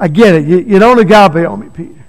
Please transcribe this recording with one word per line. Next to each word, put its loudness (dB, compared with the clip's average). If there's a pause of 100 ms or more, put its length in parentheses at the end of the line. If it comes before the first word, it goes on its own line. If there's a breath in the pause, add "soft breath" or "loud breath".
I -4
get 2
it. -2
You, 0
you -2
don't 2
agape 0
on -12
me, -18
Peter. -20